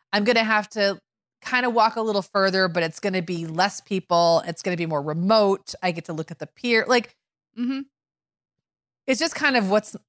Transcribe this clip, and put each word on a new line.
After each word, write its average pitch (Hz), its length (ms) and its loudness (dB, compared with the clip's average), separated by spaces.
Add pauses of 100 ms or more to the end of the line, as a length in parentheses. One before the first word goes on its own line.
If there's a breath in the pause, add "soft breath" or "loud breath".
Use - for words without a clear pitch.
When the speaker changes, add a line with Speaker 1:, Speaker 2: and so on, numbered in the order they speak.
(140)
Speaker 1:
I'm 208 100 0
gonna 226 200 2
have 214 280 0
to 202 280 0 (440)
kinda 247 260 0
walk 226 280 2
a 226 40 -2
little 214 200 0
further, 190 480 0
but 170 140 -2
it's 160 180 -6
gonna 185 220 -2
be 165 240 -6
less 175 340 0
people. 170 640 2
It's 170 160 -8
gonna 180 140 -2
be 170 80 -4
more 156 160 -2
remote. 196 840 0
I 180 80 0
get 165 140 -8
to 175 80 -8
look 156 180 -8
at 160 80 -16
the 151 80 -12
pier." 233 400 0
Like, 240 280 0 (420)
Speaker 2:
Mm-hmm. 254 240 -4 (1300)
Speaker 1:
it's 254 120 0
just 320 160 -4
kind 277 220 0
of 202 120 0
what's 208 260 0 (140)